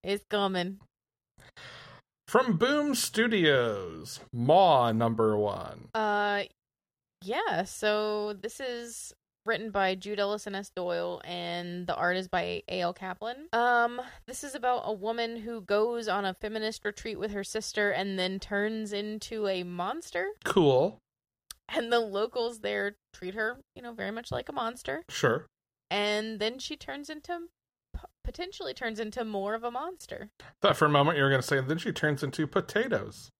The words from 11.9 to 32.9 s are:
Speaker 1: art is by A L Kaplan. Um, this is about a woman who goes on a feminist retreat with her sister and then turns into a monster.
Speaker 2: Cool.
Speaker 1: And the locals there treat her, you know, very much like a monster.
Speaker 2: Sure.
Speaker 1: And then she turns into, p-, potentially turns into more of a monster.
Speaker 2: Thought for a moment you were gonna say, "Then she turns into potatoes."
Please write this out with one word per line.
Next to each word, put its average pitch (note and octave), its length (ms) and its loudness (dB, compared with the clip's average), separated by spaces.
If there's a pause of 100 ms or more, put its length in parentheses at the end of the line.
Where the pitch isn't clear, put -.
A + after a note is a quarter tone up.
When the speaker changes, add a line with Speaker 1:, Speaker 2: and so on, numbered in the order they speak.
Speaker 1:
art F3+ 220 2
is F#3 100 -4
by F3 400 -2
A F#3 140 -4
L F3 100 0
Kaplan. A3+ 600 -10
Um, A#3+ 460 4 (280)
this C4 160 -10
is C4+ 100 -8
about B3 300 0
a G#3+ 80 -2
woman A3+ 460 -2
who A3+ 240 -8
goes G#3+ 440 2
on G3+ 200 0
a F#3 80 -2
feminist A3 500 -6
retreat G#3+ 340 -6
with G#3 140 -4
her G3+ 100 -4
sister G#3 480 0
and F#3+ 280 0
then F#3+ 200 0
turns G#3 540 -2
into G#3+ 560 -4
a F#3 160 0
monster. G3 640 -4 (160)
Speaker 2:
Cool. D3+ 540 4 (760)
Speaker 1:
And A#3+ 200 0
the A#3 80 6
locals A3+ 640 -2
there G#3 340 -2 (180)
treat F3+ 200 -10
her, A3+ 260 -2 (160)
you B3 60 -14
know, A#3+ 100 -12
very G3+ 180 -6
much A3+ 220 -10
like - 160 -4
a C#4+ 40 -10
monster. C4 560 -6
Speaker 2:
Sure. - 380 0 (420)
Speaker 1:
And G#3 520 0
then A3+ 180 -2
she - 160 -8
turns C#4+ 340 -10
into, E4+ 340 -8 (520)
p-, - 60 -8 (240)
potentially A3 500 -8
turns A3+ 240 -6
into A3 260 -4
more G#3 300 -2
of A3+ 80 -6
a A#3+ 80 -4
monster. C#4+ 600 -10 (300)
Speaker 2:
Thought G3+ 160 6
for D#3 100 6
a - 20 6
moment D3 280 6
you C#3+ 60 4
were C#3 80 6
gonna C3 120 6
say, C#3 180 2
"Then D3 180 0
she A3 140 -2
turns D3+ 320 2
into C#3+ 240 -2
potatoes." G3 800 -2 (120)